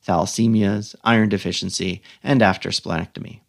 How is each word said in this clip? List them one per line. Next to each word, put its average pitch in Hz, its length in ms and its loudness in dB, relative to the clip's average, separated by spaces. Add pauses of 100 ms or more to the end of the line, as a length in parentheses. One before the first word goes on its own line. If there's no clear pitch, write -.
thalassemias, 104 960 0
iron 110 260 4
deficiency, 95 720 -4 (200)
and 135 200 4
after 95 260 2
splenectomy. - 800 -6